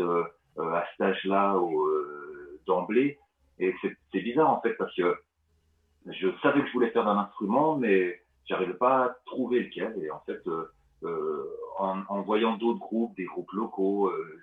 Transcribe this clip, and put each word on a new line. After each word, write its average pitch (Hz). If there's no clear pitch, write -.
euh, 85
euh, 85
à 85
cet -
âge-là, 98
au, 80
euh, 73
d'emblée. 104
Et 92
c'est, 98
c'est 95
bizarre, 131
en 110
fait, 113
parce -
que 87
je 90
savais 143
que 120
je -
voulais 120
faire 117
d'un 104
instrument, 123
mais 95
j'arrivais 92
pas 127
à 123
trouver 123
lequel. 110
Et 78
en -
fait, -
euh, 80
euh, 78
en, 95
en 101
voyant 107
d'autres 113
groupes, 113
des 92
groupes -
locaux, 98
euh, 82